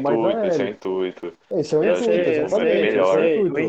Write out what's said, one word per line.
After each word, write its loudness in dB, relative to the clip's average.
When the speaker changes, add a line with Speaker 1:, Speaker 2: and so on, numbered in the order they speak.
Speaker 1:
pegou 0
mais 0
a -4
Speaker 2:
intuito, -2
esse 0
é -2
o -2
Speaker 1:
Ellie. -8
Speaker 2:
intuito. -6
Speaker 1:
Esse -2
é 2
o 2
Speaker 2:
Eu 2
Speaker 3:
Eu 4
Speaker 1:
intuito, -2
Speaker 3:
sei, 2
eu -2
Speaker 1:
exatamente, 0
Speaker 3:
sei, 2
eu 0
Speaker 2:
melhor. 2
Speaker 1:
esse 4
é 2
o 2
Speaker 3:
sei. 2
O 2
Speaker 1:
intuito. -2